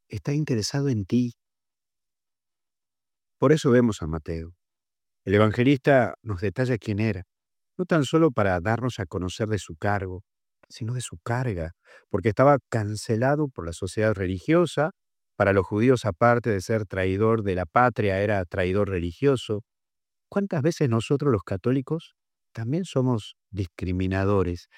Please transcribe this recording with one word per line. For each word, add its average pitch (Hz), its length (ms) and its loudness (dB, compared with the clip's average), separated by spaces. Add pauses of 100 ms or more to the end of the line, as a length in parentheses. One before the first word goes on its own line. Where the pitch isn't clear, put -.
está 131 260 -6
interesado 139 560 -2
en 107 160 -2
ti. 120 300 -2 (2000)
Por 131 140 2
eso 156 180 2
vemos 120 320 4
a 82 60 -8
Mateo. 82 480 -8 (680)
El 95 120 2
evangelista 120 880 4
nos 98 180 -8
detalla 120 380 -2
quién 104 200 -4
era, 104 260 -2 (520)
no 180 80 -4
tan 160 200 2
solo 160 260 2
para 98 280 0
darnos 110 400 -2
a 95 60 -6
conocer 92 440 -6
de 107 100 -2
su - 160 -12
cargo, 98 480 -6 (440)
sino 117 280 -8
de 123 60 -6
su - 180 -14
carga, 113 540 -4 (360)
porque 98 200 0
estaba 135 280 4 (120)
cancelado 117 800 -2
por 90 180 -12
la 82 80 -8
sociedad 107 420 -2
religiosa. 147 760 0 (440)
Para 98 180 4
los 98 140 4
judíos, 117 380 2
aparte 117 440 2
de 98 120 0
ser 107 260 -2
traidor 98 560 0
de 98 100 -2
la 90 140 -2
patria, 120 540 2
era 104 240 0
traidor 95 440 0
religioso. 101 760 -2 (680)
¿Cuántas 196 340 -2
veces 156 260 0
nosotros 131 420 0
los 104 120 2
católicos 135 720 -4 (360)
también 135 340 -6
somos 127 500 -2 (160)
discriminadores? 92 1160 -2 (100)